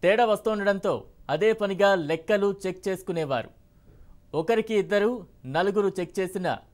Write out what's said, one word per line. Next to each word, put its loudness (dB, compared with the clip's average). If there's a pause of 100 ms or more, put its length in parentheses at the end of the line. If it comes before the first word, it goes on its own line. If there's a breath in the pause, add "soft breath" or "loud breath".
తేడా 4
వస్తుండడంతో 0 (240)
అదే 2
పనిగా 2
లెక్కలు 0 (120)
చెక్ -6
చేసుకునేవారు. -4 (840 soft breath)
ఒకరికి 0
ఇద్దరు, 0 (180)
నలుగురు 0
చెక్ -6
చేసినా -4 (160)